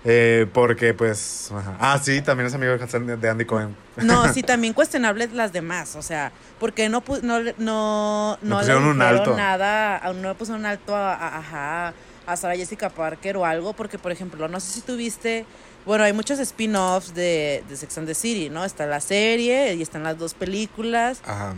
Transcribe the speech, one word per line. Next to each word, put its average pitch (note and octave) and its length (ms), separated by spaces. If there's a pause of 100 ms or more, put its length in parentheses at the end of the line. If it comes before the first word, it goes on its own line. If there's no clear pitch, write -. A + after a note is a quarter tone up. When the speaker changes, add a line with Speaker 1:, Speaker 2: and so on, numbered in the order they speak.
Speaker 1:
eh, A#2 480
porque, A#2+ 400
pues, G#2+ 640
ajá. F#2+ 220
Ah, C3+ 240
sí, C#3 180
también B2+ 280
es B2 60
amigo B2+ 220
de A#2+ 60
Hassan, A#2+ 380
de A2+ 100
Andy A2+ 140
Cohen. G#2+ 320 (220)
Speaker 2:
No, A#3 300
Speaker 1:
<laughs> A#2+ 60
Speaker 2:
sí, B3+ 80
también A#3 320
cuestionables A#3+ 580
las A3+ 200
demás, E3+ 420
o D3+ 80
sea, D3 300 (260)
porque A3 300
no A#3 160
pu-, C#4 180
no A#3 160
le, A#3 200
no, G#3+ 840
Speaker 1:
Le G#3 60
Speaker 2:
no G3+ 80
le G3+ 60
Speaker 1:
pusieron C#3 240
un D3 120
Speaker 2:
dijeron A#2+ 220
Speaker 1:
alto. B2 160
Speaker 2:
nada, G3 640
a, F#3 140
no F#3 180
le G3 40
pusieron A3 280
un G#3+ 40
alto G3+ 300
a, G3 180
a, D#3 240
ajá, D#3+ 560 (320)
a F3 100
Sarah F3+ 200
Jessica F#3 340
Parker D#3+ 460
o F3+ 100
algo, E3+ 260
porque, G#3 260
por F3+ 120
ejemplo, D#3+ 380
no F3+ 100
sé F#3+ 140
si A#3 80
tú B3 160
viste, A3+ 500 (380)
bueno, G#3+ 180
hay G#3 100
muchos A#3+ 280
spin-offs F#3+ 760
de, D#3+ 540
de C#3 80
Sex - 220
and D#3+ 100
the D#3+ 80
City, G#3 340
¿no? D#3+ 140
Está E3+ 220
la D3 140
serie A#3 760
y E3 80
están D#3 200
las D#3+ 160
dos E3 160
películas, A3+ 920
Speaker 1:
Ajá. - 320